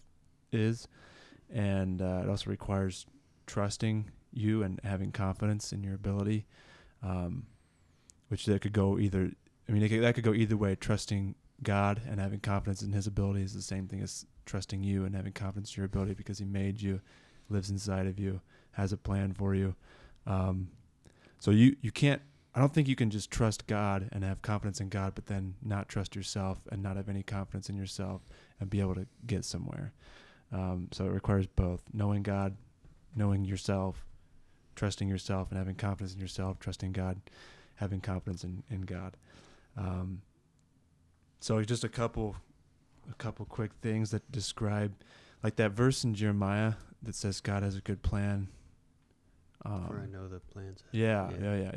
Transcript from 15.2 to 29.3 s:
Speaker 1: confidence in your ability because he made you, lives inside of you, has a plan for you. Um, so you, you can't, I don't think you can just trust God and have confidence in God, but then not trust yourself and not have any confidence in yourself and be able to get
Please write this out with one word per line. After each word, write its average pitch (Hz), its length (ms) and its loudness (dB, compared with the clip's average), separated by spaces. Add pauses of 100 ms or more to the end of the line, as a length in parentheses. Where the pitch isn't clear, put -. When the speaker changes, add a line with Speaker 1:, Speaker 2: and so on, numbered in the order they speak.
Speaker 1:
confidence 101 420 -6
in 101 60 -4
your 98 40 0
ability 98 280 0
because 98 260 -8
he 101 60 -4
made 98 360 0
you, 98 200 0 (480)
lives 101 200 0
inside 95 380 0
of 95 120 -2
you, 95 200 -2 (320)
has 98 220 0
a 98 40 0
plan 98 360 0
for 98 220 0
you. 95 200 2 (500)
Um, 92 440 0 (720)
so 101 120 4
you, 117 300 10
you 107 100 0
can't, 143 300 4 (340)
I 120 40 4
don't 143 140 6
think 147 140 4
you 131 80 4
can 117 140 4
just 101 220 -2
trust - 360 0
God 101 440 0
and 98 120 -4
have 95 180 -2
confidence 104 380 -2
in 98 100 -4
God, 95 260 -2
but - 100 -10
then 95 360 -4
not 101 280 -2
trust - 260 -4
yourself 95 560 -4
and 98 100 -4
not 98 140 -2
have 98 140 -4
any 98 140 -4
confidence 95 460 -6
in 101 60 -6
yourself 95 460 -6 (380)
and 98 100 -4
be 101 100 2
able 95 160 2
to 92 120 -4 (180)
get 98 180 0